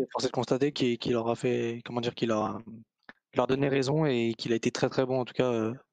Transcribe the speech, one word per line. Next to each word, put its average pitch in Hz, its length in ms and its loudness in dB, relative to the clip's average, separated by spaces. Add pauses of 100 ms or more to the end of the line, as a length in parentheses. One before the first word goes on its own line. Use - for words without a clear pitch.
(120)
force 120 140 -2
est - 20 0
de 123 60 -4
constater 135 400 0
qu'il, 120 240 2
qu'il - 160 -2
leur 117 160 0
a 117 60 2
fait, 120 500 -2
comment 120 160 -4
dire, 117 140 -4
qu'il 123 120 0
leur 107 160 2
a, 101 180 -6 (680)
qu'il - 60 -2
leur 123 80 4
a - 20 0
donné 139 220 2
raison 139 360 2
et 117 320 2
qu'il - 140 -4
a 113 40 4
été 117 160 0
très, - 180 0
très 131 160 2
bon, 127 160 0
en 123 40 -4
tout - 80 -10
cas, 127 180 2
euh, 113 220 0 (200)